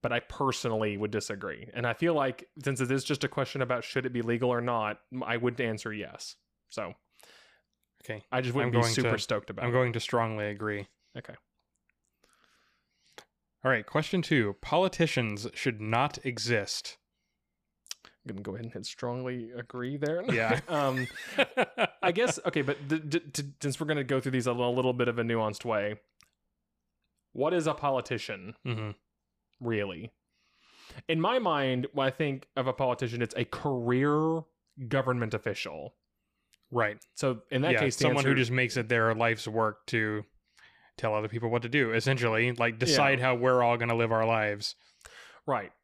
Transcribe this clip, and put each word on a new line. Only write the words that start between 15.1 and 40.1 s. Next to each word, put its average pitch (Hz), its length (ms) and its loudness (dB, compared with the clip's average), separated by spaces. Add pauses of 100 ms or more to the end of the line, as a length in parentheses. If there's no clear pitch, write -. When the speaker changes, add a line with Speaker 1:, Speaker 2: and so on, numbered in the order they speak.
Speaker 2:
should 113 260 -4
not 117 440 0
exist. 110 720 -2 (1080)
Speaker 1:
I'm - 300 -16
gonna 98 80 -12
go 104 120 -8
ahead 113 120 -10
and 113 60 -12
hit 107 140 -12
strongly 123 680 -6
agree 123 400 -8
there. 151 260 -2 (100)
Speaker 2:
Yeah. 113 320 2
Speaker 1:
<laughs> - 40 -16
Um, 135 380 0 (300)
Speaker 2:
<laughs> - 680 0
Speaker 1:
I 180 100 2
guess, 214 340 0
okay, 156 160 0
but 143 240 -2
d-, 156 140 0
d-, 151 180 -2 (140)
d-, 143 280 -6
since 139 200 -4
we're 156 60 -2
gonna 151 180 0
go 131 160 0
through 131 120 -4
these 127 140 2
in 120 100 0
a 123 140 2
little 127 220 2
bit 123 160 2
of 117 100 0
a 120 40 0
nuanced 113 420 0
way, 107 320 0 (1400)
what 143 200 0
is 165 140 2
a 151 80 2
politician, 117 800 -4 (120)
Speaker 2:
Mm-hmm. 110 240 -4 (720)
Speaker 1:
really? 104 520 -4 (960)
In 160 120 2
my 226 180 2
mind, 135 540 2
when 135 140 2
I 135 40 4
think 139 460 -4
of 127 100 0
a 131 60 0
politician, 123 500 0
it's 110 140 -2
a 120 80 0
career 143 960 2 (480)
government 123 460 0
official. 87 600 -6 (760)
Speaker 2:
Right. 107 280 0 (160)
Speaker 1:
So 127 360 -2
in 131 120 0
that 165 100 4
Speaker 2:
Yeah, 110 80 4
Speaker 1:
case, 131 160 2
the - 60 -2
Speaker 2:
someone 147 220 4
who 135 60 4
Speaker 1:
answer 135 100 4
Speaker 2:
just 120 100 2
makes 127 260 0
it 113 120 -2
their 113 260 4
life's 113 340 0
work 110 400 0
to 107 360 0 (720)